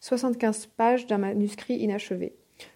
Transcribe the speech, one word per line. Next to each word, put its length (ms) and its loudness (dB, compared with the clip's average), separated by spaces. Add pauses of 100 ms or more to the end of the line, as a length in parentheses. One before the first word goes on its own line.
soixante-quinze 680 0
pages 400 2
d'un 100 0
manuscrit 580 -2
inachevé. 600 -4 (400)